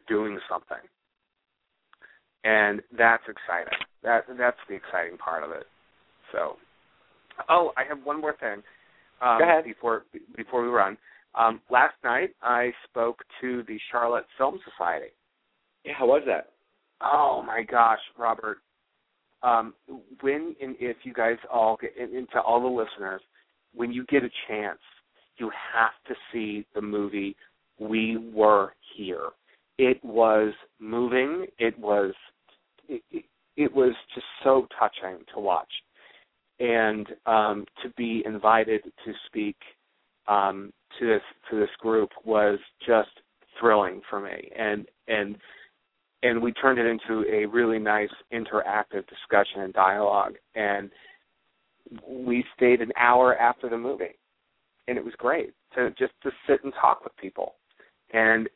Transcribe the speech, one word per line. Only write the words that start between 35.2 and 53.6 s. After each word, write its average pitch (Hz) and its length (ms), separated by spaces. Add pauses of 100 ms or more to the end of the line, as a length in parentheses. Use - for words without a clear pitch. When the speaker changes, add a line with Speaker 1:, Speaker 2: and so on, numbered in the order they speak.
Speaker 1:
to - 60
watch, 95 320 (880)
and, 110 480 (180)
um, 107 400 (160)
to 127 140
be 113 300
invited 110 560 (240)
to 113 80 (140)
speak, 104 280 (720)
um, 98 460 (260)
to 120 80
this, 107 140 (280)
to 113 80
this 104 120 (100)
group 110 300 (160)
was 104 340 (260)
just 113 220 (500)
thrilling 101 520
for 104 100
me, 98 400
and, 104 260 (220)
and, 104 300 (840)
and 117 200
we 120 100
turned 131 280
it 117 60
into 110 460
a 107 140
really 113 340
nice 107 300 (240)
interactive 104 760
discussion - 540
and 95 120
dialogue, 101 600 (220)
and 101 340 (1160)
we 127 380 (140)
stayed 120 240
an 113 160
hour 123 400
after 120 320